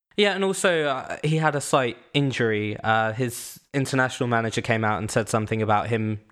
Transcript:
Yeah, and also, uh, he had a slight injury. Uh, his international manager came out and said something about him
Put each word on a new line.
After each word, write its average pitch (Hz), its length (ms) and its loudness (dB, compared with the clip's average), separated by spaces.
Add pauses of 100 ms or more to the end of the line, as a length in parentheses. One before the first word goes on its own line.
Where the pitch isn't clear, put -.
(160)
Yeah, 202 180 4
and 196 100 -2
also, 180 420 2
uh, 131 380 -4
he 156 140 2
had 156 180 2
a 139 40 -2
slight 127 360 0 (180)
injury. 113 680 0
Uh, 110 300 2
his 120 460 -6 (160)
international 131 540 0
manager 113 320 0
came 110 240 0
out 107 140 0
and 110 120 -6
said 113 180 0
something 110 340 0
about 104 260 2
him 110 320 -2 (120)